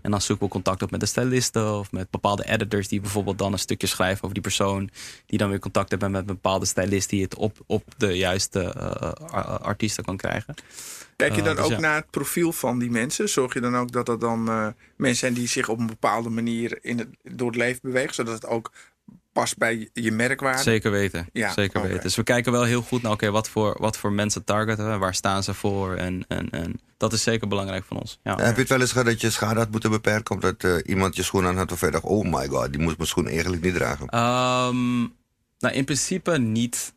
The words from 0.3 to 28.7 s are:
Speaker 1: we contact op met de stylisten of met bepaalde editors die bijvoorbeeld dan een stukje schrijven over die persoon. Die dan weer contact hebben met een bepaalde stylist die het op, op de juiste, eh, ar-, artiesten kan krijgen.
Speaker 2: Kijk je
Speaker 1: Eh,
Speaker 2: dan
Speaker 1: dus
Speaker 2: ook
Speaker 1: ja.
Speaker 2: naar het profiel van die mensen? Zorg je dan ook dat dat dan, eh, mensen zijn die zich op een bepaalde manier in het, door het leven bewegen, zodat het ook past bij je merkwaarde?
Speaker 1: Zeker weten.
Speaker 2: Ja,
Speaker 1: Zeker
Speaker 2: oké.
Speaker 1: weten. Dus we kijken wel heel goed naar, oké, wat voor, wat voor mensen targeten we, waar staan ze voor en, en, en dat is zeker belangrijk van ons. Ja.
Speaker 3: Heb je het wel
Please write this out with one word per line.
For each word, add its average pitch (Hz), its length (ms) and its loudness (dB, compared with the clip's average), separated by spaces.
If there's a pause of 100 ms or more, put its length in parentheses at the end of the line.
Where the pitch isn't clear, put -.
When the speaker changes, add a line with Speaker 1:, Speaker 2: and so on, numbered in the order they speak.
Speaker 1:
we 95 60 -4
contact 95 320 0
op 92 80 -4
met - 80 -2
de 110 60 0
stylisten 120 680 0
of 101 180 -4
met 92 180 -6
bepaalde - 360 0
editors 104 420 0
die 101 140 -2
bijvoorbeeld 101 360 -2
dan 98 160 0
een 87 60 -2
stukje 95 280 -2
schrijven 92 360 0
over 98 100 -6
die 101 100 -4
persoon. 98 460 0 (360)
Die 104 120 -2
dan 98 120 2
weer 98 100 0
contact 98 300 -2
hebben 98 220 0
met 98 100 0
een 95 60 -6
bepaalde 95 380 0
stylist 95 440 0
die 98 140 0
het - 120 -6
op, 104 300 -4
op 104 180 0 (140)
de 95 200 2
juiste, 92 440 0
eh, 90 500 -4 (180)
ar-, 95 300 -4
artiesten - 440 -2
kan 92 140 -4
krijgen. - 380 -4 (600)
Speaker 2:
Kijk 143 200 2
je - 40 2
Speaker 1:
Eh, 151 60 0
Speaker 2:
dan 156 100 2
Speaker 1:
dus 143 100 0
Speaker 2:
ook 156 60 2
Speaker 1:
ja. - 80 0
Speaker 2:
naar 156 160 2
het 156 140 -4
profiel 165 420 0
van 123 280 -2
die 120 120 0
mensen? 120 380 0
Zorg 127 240 0
je 135 60 -2
dan 123 180 0
ook 123 140 -2
dat 120 140 0
dat 117 160 0
dan, 117 280 0
eh, 110 180 0 (300)
mensen 123 220 2
zijn 127 140 0
die 120 140 -2
zich 123 220 0
op 113 100 0
een 117 80 0
bepaalde 113 420 0
manier 117 520 -2
in 123 160 -4
het, 113 100 -4 (160)
door 123 240 -4
het 117 80 -2
leven 123 280 0
bewegen, 131 300 0
zodat 117 200 -2
het 110 140 -8
ook 113 240 -2 (640)
past - 240 0
bij 113 360 0
je 113 180 -2
merkwaarde? 131 520 0
Speaker 1:
Zeker 113 280 4
weten. 92 420 0
Speaker 2:
Ja, 107 200 0
Speaker 1:
Zeker 101 260 0
Speaker 2:
oké. 98 80 0
Speaker 1:
weten. 90 160 -2
Dus 92 120 0
we 113 80 0
kijken 120 280 2
wel 120 120 4
heel 120 180 4
goed 120 200 -2
naar, 113 100 0
oké, 107 200 2
wat 107 180 0
voor, 107 300 2
wat 110 180 0
voor 104 160 -2
mensen 104 300 0
targeten 107 480 0
we, 107 60 0
waar 92 180 0
staan 98 280 0
ze 98 100 -4
voor 98 420 -2
en, 90 320 -4
en, 87 220 -4
en - 300 -6 (180)
dat 110 160 0
is 110 100 0
zeker 113 240 2
belangrijk 98 380 -2
van - 140 -8
ons. - 240 -12
Ja. - 140 -2
Speaker 3:
Heb 113 180 4
je 131 60 4
het 123 80 2
wel 131 120 6